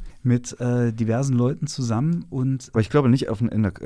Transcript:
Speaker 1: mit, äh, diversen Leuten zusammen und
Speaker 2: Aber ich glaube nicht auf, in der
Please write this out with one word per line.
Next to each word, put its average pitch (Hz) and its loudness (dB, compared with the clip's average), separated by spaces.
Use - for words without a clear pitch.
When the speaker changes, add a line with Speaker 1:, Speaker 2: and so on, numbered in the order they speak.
Speaker 1:
mit, 123 0
äh, 120 0
diversen 120 0
Leuten 123 0
zusammen 139 -2
und 131 -4
Speaker 2:
Aber 110 2
ich 107 2
glaube 143 4
nicht 120 4
auf, 104 -4
in 110 0
der 104 2